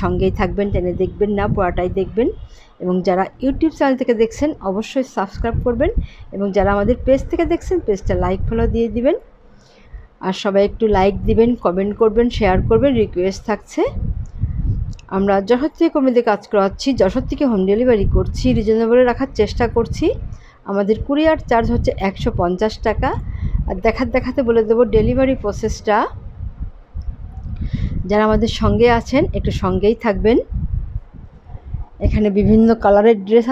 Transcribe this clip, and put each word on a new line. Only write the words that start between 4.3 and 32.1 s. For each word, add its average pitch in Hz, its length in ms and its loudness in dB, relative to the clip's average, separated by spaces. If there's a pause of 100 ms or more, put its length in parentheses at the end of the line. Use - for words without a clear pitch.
অবশ্যই 214 360 -4 (100)
সাবস্ক্রাইব 214 400 -4 (100)
করবেন, 247 240 0 (460)
এবং 196 100 -2 (100)
যারা 196 200 4
আমাদের 208 200 2 (100)
পেজ 269 140 4 (100)
থেকে 339 220 0
দেখছেন 339 240 -2 (100)
পেজটা 196 280 -2 (100)
লাইক 190 240 -2
ফলো 226 180 0 (100)
দিয়ে 233 200 0
দিবেন। 269 200 2 (1120)
আর 190 60 -2 (100)
সবাই 196 260 2
একটু - 140 -2 (120)
লাইক 196 180 4 (140)
দিবেন, 220 220 4 (140)
কমেন্ট 196 360 0
করবেন, 226 260 4 (120)
শেয়ার 190 200 2 (100)
করবেন, 233 240 4 (100)
রিকোয়েস্ট 190 480 -2
থাকছে। 208 320 -4 (1300)
আমরা 196 180 2 (140)
যশোর 254 280 2
থেকে 330 180 2
কর্মীদের 262 360 4
কাজ 202 120 0 (100)
করাচ্ছি, 196 360 0 (120)
যশোর 190 300 2
থেকে 285 200 -2
হোম 208 100 2 (100)
ডেলিভারি 226 360 4 (100)
করছি, - 300 0 (120)
রিজনেবলে 226 520 2
রাখার 262 200 -4 (100)
চেষ্টা 214 240 0 (120)
করছি। 233 300 -2 (640)
আমাদের 202 260 0 (100)
কুরিয়ার 302 320 2 (120)
চার্জ 233 240 2
হচ্ছে - 160 0 (180)
একশো 196 220 -4 (100)
পঞ্চাশ 185 340 -2 (120)
টাকা। 226 240 0 (580)
আর 196 80 -4 (100)
দেখাতে 226 300 0
দেখাতে 254 320 -2
বলে 226 200 2
দেবো 226 140 4 (140)
ডেলিভারি 254 460 2
প্রসেসটা। 208 540 -2 (2000)
যারা 208 200 2
আমাদের 220 220 2 (100)
সঙ্গে 220 280 4 (100)
আছেন 262 240 0 (160)
একটু - 120 -2 (120)
সঙ্গেই 196 420 2
থাকবেন। 214 340 2 (1700)
এখানে 214 220 2 (100)